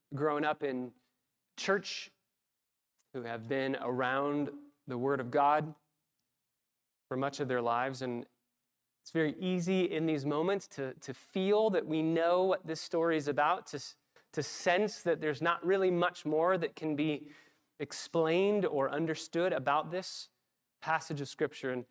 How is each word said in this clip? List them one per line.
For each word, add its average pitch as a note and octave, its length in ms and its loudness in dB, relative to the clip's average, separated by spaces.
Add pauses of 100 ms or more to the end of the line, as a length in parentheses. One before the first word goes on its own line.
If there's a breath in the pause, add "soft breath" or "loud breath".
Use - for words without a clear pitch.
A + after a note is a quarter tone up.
(120)
grown D3 320 0
up D3+ 200 -2
in B2+ 280 -4 (640)
church, - 540 -2 (1040)
who B2+ 80 -8
have A#2 240 -8
been C3+ 300 0
around C3+ 760 0 (360)
the B2+ 100 -6
Word C3 240 0
of A#2+ 100 -8
God D3+ 440 4 (1300)
for C3 100 -4
much C#3 220 -2
of C3 80 -2
their B2 120 0
lives. B2 400 0
And B2 240 -4 (800)
it's - 80 -20
very D#3 280 2
easy F#3 440 0
in D#3+ 240 0
these D3 180 0
moments E3 440 0
to, C3+ 260 -8
to - 180 -10
feel G#3 560 2
that F#3 160 2
we D#3 160 0
know E3 440 4
what F#3 220 0
this D#3+ 140 -4
story E3 380 2
is C#3 100 -2
about, D3 380 2
to, C#3 140 -8 (520 soft breath)
to D3+ 100 -2
sense F#3+ 600 0
that E3 180 2
there's D3+ 220 -2
not E3+ 200 0
really F#3 280 2
much F3 340 0
more D#3+ 320 2
that E3 180 -2
can D#3 220 -2
be D3 320 -2 (500 loud breath)
explained F3 880 0
or C#3 260 0
understood E3 640 -2
about D3 380 0
this - 400 -8 (500)
passage D#3 400 -2
of C#3 80 -6
Scripture. - 420 -4
And, B2 200 -4